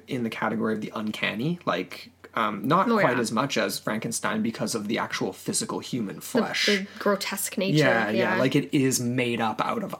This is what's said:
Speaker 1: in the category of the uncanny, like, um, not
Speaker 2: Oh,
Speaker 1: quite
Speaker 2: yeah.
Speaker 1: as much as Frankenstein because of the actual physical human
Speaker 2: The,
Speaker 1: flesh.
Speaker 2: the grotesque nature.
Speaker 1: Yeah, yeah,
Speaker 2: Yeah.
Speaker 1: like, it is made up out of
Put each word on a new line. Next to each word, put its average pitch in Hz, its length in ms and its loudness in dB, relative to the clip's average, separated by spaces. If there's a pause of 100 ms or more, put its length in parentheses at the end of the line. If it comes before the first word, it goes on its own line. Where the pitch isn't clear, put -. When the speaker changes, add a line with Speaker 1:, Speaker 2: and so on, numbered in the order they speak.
Speaker 1:
in 123 160 -4
the 113 60 0
category 110 460 0
of 107 60 -4
the 98 140 -6
uncanny, 110 720 -2
like, - 460 -4 (240)
um, 107 320 0
not 180 220 4
Speaker 2:
Oh, 226 100 4
Speaker 1:
quite 135 180 4
Speaker 2:
yeah. 120 40 2
Speaker 1:
as 113 100 -2
much 123 260 0
as 101 220 0
Frankenstein 110 640 -2
because 113 320 -2
of 104 120 -4
the 104 120 -2
actual 104 340 -2
physical 104 460 -4
human 104 380 -4
Speaker 2:
The, 107 40 -14
Speaker 1:
flesh. - 460 0
Speaker 2:
the 202 180 2 (140)
grotesque - 580 -2
nature. 190 200 2
Speaker 1:
Yeah, 117 320 4
yeah, 113 260 2
Speaker 2:
Yeah. - 40 2
Speaker 1:
like, 135 160 4
it 135 200 2
is 131 240 4
made 120 420 0
up 110 220 0
out 113 200 -2
of - 160 -8